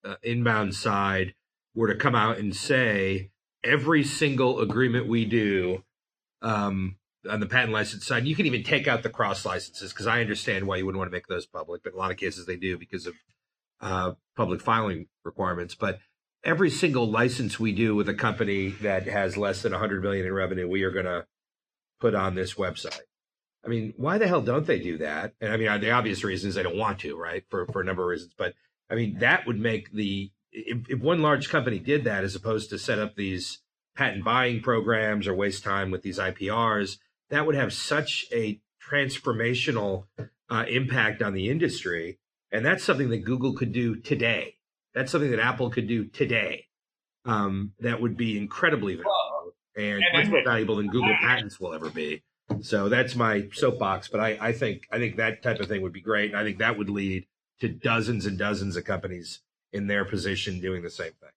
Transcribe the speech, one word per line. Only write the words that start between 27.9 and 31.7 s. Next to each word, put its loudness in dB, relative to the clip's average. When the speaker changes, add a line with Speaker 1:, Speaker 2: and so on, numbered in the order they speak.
Speaker 1:
of 0
reasons. -4
But -4
I 0
mean, 0
that 4
would -2
make -2
the, -4
if, -8
if -2
one 2
large 2
company 0